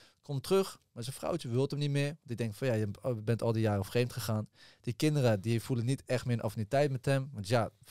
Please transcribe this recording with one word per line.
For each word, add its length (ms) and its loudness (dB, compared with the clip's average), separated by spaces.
Komt 220 -6
terug, 360 0
maar 120 -10
zijn 120 -10
vrouwtje 340 -4
wilt 220 0
hem 80 -4
niet 120 -2
meer. 320 -2
Die 120 -8
denkt 220 -4
van, 100 -2
ja, 60 2
je 160 0
bent 180 0
al 100 2
die 100 0
jaren 240 2
vreemd 280 0
gegaan. 340 -2
Die 120 -4
kinderen, 480 2
die 200 0
voelen 240 0
niet 200 -2
echt 200 0
meer 100 2
een 60 -2
affiniteit 500 0
met 140 -4
hem. 280 2
Want 140 -8
ja, 160 4
het 80 -2